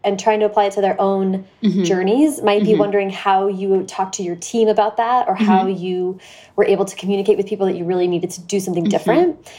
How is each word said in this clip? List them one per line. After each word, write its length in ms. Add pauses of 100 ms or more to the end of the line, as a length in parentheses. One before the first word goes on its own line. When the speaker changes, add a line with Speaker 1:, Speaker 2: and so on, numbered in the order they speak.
Speaker 1:
and 160
trying 200
to 60
apply 200
it 80
to 80
their 200
own 440 (180)
Speaker 2:
Mm-hmm. 200
Speaker 1:
journeys 580
might 220
be 80
Speaker 2:
Mm-hmm. 80
Speaker 1:
wondering 300
how 380
you 380
talk 280
to 100
your 140
team 320
about 280
that 300
or 80
how 300
Speaker 2:
Mm-hmm. 180
Speaker 1:
you 360 (360)
were 80
able 220
to 100
communicate 400
with 120
people 180
that 100
you 80
really 240
needed 240
to 100
do 180
something 260
Speaker 2:
Mm-hmm. 60
Speaker 1:
different, 560 (120)